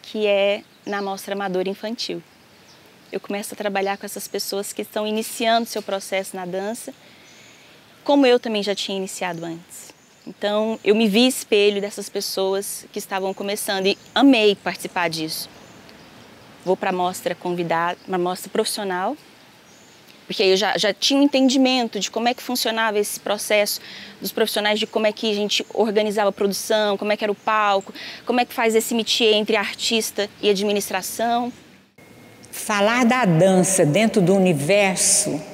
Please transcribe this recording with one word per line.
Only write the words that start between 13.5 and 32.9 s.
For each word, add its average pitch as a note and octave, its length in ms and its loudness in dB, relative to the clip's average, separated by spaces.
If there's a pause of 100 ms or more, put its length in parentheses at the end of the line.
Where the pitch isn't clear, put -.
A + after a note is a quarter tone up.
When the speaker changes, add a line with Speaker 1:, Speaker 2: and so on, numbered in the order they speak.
Speaker 1:
e G3+ 100 0 (160)
amei A3 420 6
participar - 540 -4
disso. D#3+ 400 -6 (1160)
Vou F3+ 100 2
pra F#3+ 160 -2
mostra F3+ 420 -2
convidada, F3 640 -2 (100)
uma F#3+ 100 -4
mostra F3+ 320 -4
profissional, G#3 680 -4 (1120)
porque - 160 -6
aí F#3+ 100 4
eu F#3+ 60 4
já, F#3+ 200 0
já G3 160 0
tinha - 260 0
um C#4+ 40 6
entendimento C4 760 2
de F#3+ 100 -6
como A#3 180 -2
é A#3+ 60 0
que - 80 -10
funcionava A3+ 560 -2
esse G#3 220 -2
processo G#3 600 -2 (420)
dos G3 100 -8
profissionais, G#3+ 480 0
de G#3+ 80 -2
como A3 180 -2
é G#3+ 60 2
que A3 180 -4
a G#3 60 0
gente G3+ 380 -2
organizava G#3+ 560 2
a - 20 0
produção, G#3 680 -2
como G#3 140 -4
é G#3 60 0
que - 60 -4
era G#3 80 -2
o G3+ 40 -2
palco, G#3 580 0 (320)
como B3 140 0
é B3 60 2
que - 80 -18
faz A3+ 200 0
esse A3 220 2
métier A3 380 2
entre G#3+ 220 2
artista G#3 720 -2 (120)
e G3+ 80 4
administração. G#3 1040 0 (1000)
Speaker 2:
Falar G#3+ 540 2